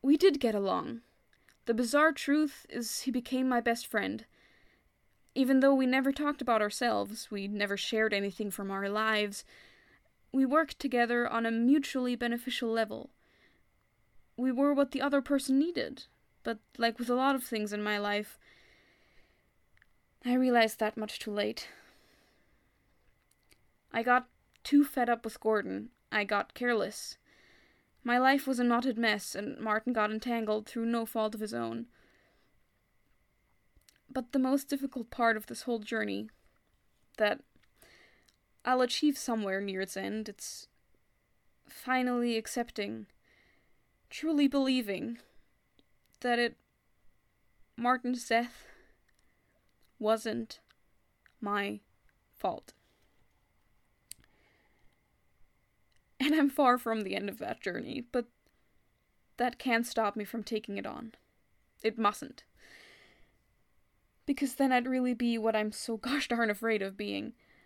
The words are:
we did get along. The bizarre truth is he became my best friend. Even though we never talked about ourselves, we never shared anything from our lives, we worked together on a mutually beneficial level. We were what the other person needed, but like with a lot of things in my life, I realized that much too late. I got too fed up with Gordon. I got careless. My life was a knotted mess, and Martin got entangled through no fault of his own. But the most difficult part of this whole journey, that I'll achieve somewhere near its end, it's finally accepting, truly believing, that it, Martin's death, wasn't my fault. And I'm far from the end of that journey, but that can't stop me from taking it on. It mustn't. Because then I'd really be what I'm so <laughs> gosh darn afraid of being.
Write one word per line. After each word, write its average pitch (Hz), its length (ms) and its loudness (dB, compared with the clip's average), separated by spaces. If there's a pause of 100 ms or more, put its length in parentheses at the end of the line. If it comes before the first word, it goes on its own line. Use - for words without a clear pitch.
we 277 140 6
did 302 240 6
get 220 160 2
along. 196 460 -2 (640)
The 233 80 2
bizarre 277 380 4
truth 294 580 0
is - 320 -6
he 262 100 -2
became 254 380 0
my 240 120 2
best 233 260 0
friend. 208 380 -4 (1120)
Even 269 240 4
though 277 140 8
we 262 120 4
never 262 260 2
talked 285 300 -2
about 233 200 2
ourselves, 214 720 -2
we 202 160 -6
never 202 280 -2
shared 220 380 0
anything 202 380 -2
from 196 200 -6
our 196 160 -2
lives, 208 560 0 (880)
we 269 140 4
worked 294 340 2
together 240 480 0
on 226 180 -2
a 226 60 0
mutually 247 640 2
beneficial 240 540 -4
level. 220 400 -2 (1300)
We 262 140 0
were 277 220 4
what 277 180 2
the 262 100 -4
other 277 200 2
person 269 380 2
needed, - 460 -2 (380)
but 226 160 -6 (180)
like 233 200 0
with 240 120 -4
a 247 60 2
lot 269 200 4
of 254 80 -4
things 208 300 -4
in 208 100 -4
my 208 140 -2
life, 208 420 -4 (1900)
I 247 80 0
realized 240 460 4
that 220 180 -2
much 214 220 -8
too 214 120 -8
late. 208 380 -4 (2250)
I 226 120 0
got 247 240 4 (360)
too 285 200 8
fed 247 260 0
up 233 160 0
with 220 140 -12
Gordon. 208 500 0 (220)
I 214 120 0
got 202 300 -2
careless. 220 640 -2 (840)
My 240 140 2
life 269 300 4
was 254 120 0
a 247 40 2
knotted 240 340 2
mess, 214 380 0
and 208 240 -8
Martin 220 340 -2
got 214 180 0
entangled 220 540 -2
through 226 200 -4
no 233 200 0
fault 220 300 -2
of 214 60 -8
his 214 120 -6
own. 233 340 -4 (2250)
But 247 220 -8
the 277 80 0
most 269 300 0
difficult 269 400 -6
part 226 280 2
of 214 100 -12
this - 160 -12
whole 233 160 -2
journey, 214 500 -4 (880)
that 208 240 0 (1200)
I'll 254 160 4
achieve 277 360 2
somewhere 202 440 -4
near 190 200 -4
its 190 160 -6
end, 208 320 -6
it's - 380 -14 (1000)
finally 247 720 0
accepting, 220 720 -6 (1000)
truly 294 380 2
believing, 254 720 0 (1040)
that 240 160 0
it, 240 180 0 (1200)
Martin's 247 520 -2
death, 240 380 0 (1300)
wasn't 220 600 -2 (800)
my 208 400 -4 (580)
fault. - 360 -6 (3500)
And 294 160 2
I'm 285 140 4
far 254 280 4
from 226 240 -2
the 190 140 -6
end 196 140 -6
of 208 100 -12
that - 220 -8
journey, - 500 -6
but 240 140 0 (1120)
that 240 200 -2
can't 233 300 0
stop 214 280 0
me 214 80 -4
from 214 200 -8
taking 214 340 -6
it 202 80 -8
on. 220 280 -12 (680)
It 226 160 -2
mustn't. - 460 -2 (1800)
Because 277 280 0
then 269 160 2
I'd 247 160 2
really 254 280 0
be 233 240 0
what 220 160 2
I'm 214 160 0
so - 260 -6
<laughs> - 0 -
gosh 269 300 -2
darn 233 240 0
afraid 214 320 -2
of 196 120 -8
being. 208 380 -6 (320)